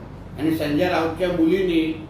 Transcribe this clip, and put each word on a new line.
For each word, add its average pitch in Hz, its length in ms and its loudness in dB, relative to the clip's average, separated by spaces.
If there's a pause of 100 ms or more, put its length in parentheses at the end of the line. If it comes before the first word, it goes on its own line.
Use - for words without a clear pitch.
(380)
आणि 156 180 0
संजय 151 320 0
राऊतच्या 165 400 0
मुलींनी 165 800 2